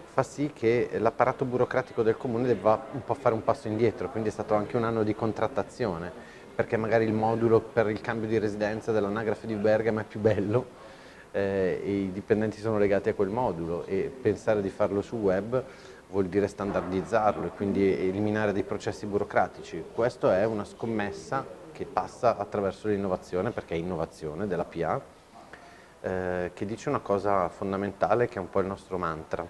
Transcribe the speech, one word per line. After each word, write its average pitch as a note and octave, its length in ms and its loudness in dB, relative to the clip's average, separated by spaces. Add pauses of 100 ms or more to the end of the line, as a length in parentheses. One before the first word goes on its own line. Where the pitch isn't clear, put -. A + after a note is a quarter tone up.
fa - 180 -2
sì C#3+ 320 -2
che A2+ 440 2
l'apparato A#2+ 480 2
burocratico B2 580 0
del A2 140 4
comune B2 300 0
debba G#2+ 440 4
un B2+ 140 -6
po' A#2+ 80 -2
fare A#2 200 2
un A2 120 -2
passo A2 240 0
indietro, G#2+ 400 2
quindi A2 180 -2
è G#2 60 0
stato G#2+ 220 0
anche G#2 200 0
un A#2+ 80 2
anno A2+ 200 2
di G#2+ 120 0
contrattazione, G#2 960 -2 (420)
perché - 220 0
magari A2 300 4
il A2 80 2
modulo A2+ 480 4
per G#2+ 280 0
il A2 120 -2
cambio A2+ 260 -4
di A2 100 2
residenza G#2+ 540 -2
dell'anagrafe G#2+ 560 0
di A2 80 -2
Bergamo A2 460 2
è - 20 -4
più - 160 -8
bello, G#2+ 460 2 (680)
eh, G2 500 0
e F#2+ 100 -2
i G2 200 0
dipendenti G#2 460 0
sono G#2+ 200 0
legati G2 300 4
a G#2+ 60 2
quel G2 160 0
modulo F2 560 -2
e F#2 260 -2 (100)
pensare G#2+ 400 2
di F#2+ 80 -2
farlo G2+ 320 0
su - 140 -6
web A2 480 2 (460)
vuol G2 160 2
dire G2 220 2
standardizzarlo F#2+ 960 0
e F2 60 -4
quindi G2 380 2
eliminare G#2 640 2
dei G2 120 0
processi - 420 -6
burocratici. G2+ 760 -2 (120)
Questa A#2 440 2
è G2+ 80 4
una G#2+ 200 -2
scommessa A2+ 800 -4 (260)
che - 140 -10
passa - 500 0
attraverso G2+ 540 -2
l'innovazione, G2 640 0
perché F#2 240 -6
è - 20 0
innovazione E2 680 -4
della E2+ 200 -2
P E2 180 -6
A, G2+ 320 -4 (840)
eh, F2+ 540 -2
che - 120 -6
dice A2 240 -6
una B2+ 100 0
cosa G2 500 2
fondamentale G2 760 0
che - 100 -8
è - 20 -4
un F2 100 -6
po' G2 100 0
il F#2+ 80 0
nostro F#2+ 300 -6
mantra E2+ 520 -4